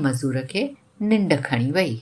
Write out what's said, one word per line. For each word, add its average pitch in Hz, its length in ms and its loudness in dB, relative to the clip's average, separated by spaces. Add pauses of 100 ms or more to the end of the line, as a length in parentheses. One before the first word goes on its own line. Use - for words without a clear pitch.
मज़ूर 131 380 0 (100)
खे 202 120 -2 (400)
निंड 202 420 2
खणी 123 260 0
वई। 160 320 0